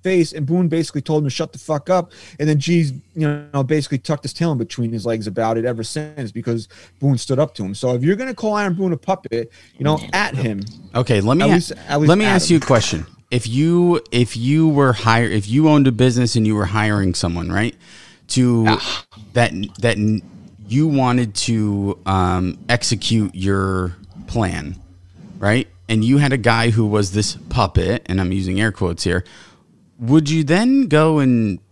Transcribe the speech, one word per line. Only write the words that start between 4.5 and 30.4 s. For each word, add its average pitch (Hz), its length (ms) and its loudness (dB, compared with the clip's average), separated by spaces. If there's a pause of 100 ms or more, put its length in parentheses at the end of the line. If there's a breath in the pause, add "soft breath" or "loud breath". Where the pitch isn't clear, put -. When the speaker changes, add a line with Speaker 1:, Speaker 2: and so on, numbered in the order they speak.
Speaker 1:
in 135 80 -2
between 117 340 -6
his 110 140 -6
legs 113 220 -4
about 113 280 -2
it 117 80 -2
ever 117 200 -4
since 151 480 -10
because 117 340 -6 (320 loud breath)
Boone 135 180 2
stood 127 220 -2
up 151 160 -2
to 107 100 -10
him. 98 120 -8
So 123 180 -2
if 123 80 -2
you're 175 140 2
gonna 254 180 -8
call 214 240 -4
Aaron 196 160 -2
Boone 185 180 -2
a 151 40 -2
puppet, 117 560 -6 (260 soft breath)
you 139 60 -6
know, 151 160 2 (120)
at 196 220 -2
him. 107 300 -4 (320)
Speaker 2:
Okay, 117 240 2
let 117 160 2
me 190 80 2
Speaker 1:
At - 60 2
Speaker 2:
a-, - 40 4
Speaker 1:
least, 180 180 0 (160)
at 143 120 0
least 151 80 4
Speaker 2:
let 180 100 6
me 214 60 2
Speaker 1:
at 202 100 2
Speaker 2:
ask 175 160 2
Speaker 1:
him. 170 60 6
Speaker 2:
you - 20 4
a - 80 -2
question. 107 400 0 (240)
If 120 160 -2
you, 170 540 2 (100)
if 120 260 0
you 147 320 2
were 139 260 4
hire-, 117 360 2
if 104 180 -2
you 147 200 4
owned 147 180 6
a 127 60 4
business 123 420 2
and 110 100 2
you 107 120 2
were 101 100 0
hiring 104 480 0
someone, 85 380 -4
right, 104 240 -2 (500 loud breath)
to 123 420 2
Speaker 3:
Ah. - 360 -4 (300)
Speaker 2:
that, 117 180 2 (280)
that 113 160 0
n-, 107 260 0 (460)
you 143 180 2
wanted 123 480 0
to, 104 680 -2
um, 92 540 0 (100)
execute - 680 -2
your 95 600 -2 (300)
plan, 85 500 -4 (640)
right? 107 280 0 (220)
And 110 140 0
you 127 140 4
had 143 160 2
a 139 60 0
guy 117 320 2
who 110 160 2
was 101 260 0
this 104 240 -2 (140)
puppet, 95 560 0
and 92 140 -2
I'm 90 120 -2
using 95 260 -2
air 110 140 0
quotes 87 320 -4
here, 90 200 0 (760 loud breath)
would 143 320 2
you 160 120 0